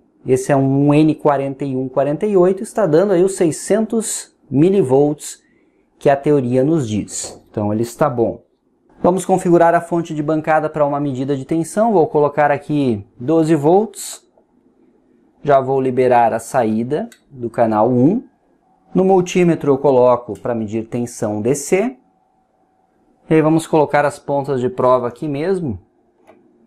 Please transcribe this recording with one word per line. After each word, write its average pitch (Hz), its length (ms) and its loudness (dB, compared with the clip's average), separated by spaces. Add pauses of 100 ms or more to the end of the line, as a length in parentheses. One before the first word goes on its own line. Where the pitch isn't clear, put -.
(260)
Esse 131 280 0
é - 20 4
um 139 380 2
N 156 200 4
quarenta 139 520 -2
e 131 100 -6
um 131 140 -6
quarenta 143 360 -2
e 202 120 0
oito, 185 260 2
está 208 240 -2
dando 175 240 2
aí 175 100 2
os 190 140 0
seiscentos 214 1000 -4 (160)
milivolts 147 920 0 (560)
que 147 100 0
a 139 60 4
teoria 131 480 2
nos 151 240 0
diz. - 640 -8
Então 104 220 -4
ele 110 100 -2
está 143 260 -2
bom. 117 340 -4 (600)
Vamos 185 220 0
configurar 170 500 2
a 170 60 0
fonte 165 340 -6
de 156 80 -4
bancada 156 460 -2
para 151 160 -2
uma 143 160 -2
medida 139 340 -4
de 131 80 -6
tensão. 165 480 -2
Vou 165 160 2
colocar 147 420 0
aqui 139 560 -2 (140)
doze 160 360 2
volts. 180 680 -2 (1160)
Já 143 160 4
vou 131 220 0
liberar 123 520 2
a 113 60 -4
saída 127 680 -4 (200)
do 120 200 -10
canal 113 400 2
um. 135 340 2 (680)
No 185 100 2
multímetro 180 680 2
eu 135 80 2
coloco 123 600 2
pra 120 140 -6
medir 110 320 -6
tensão 117 560 -6
D 123 140 0
C. 220 420 -2 (1300)
E 160 60 0
aí 160 80 4
vamos 156 240 2
colocar 147 400 2
as 143 140 -6
pontas 139 420 -4
de 123 80 -2
prova 127 380 2
aqui 156 200 -10
mesmo, 151 520 -4 (880)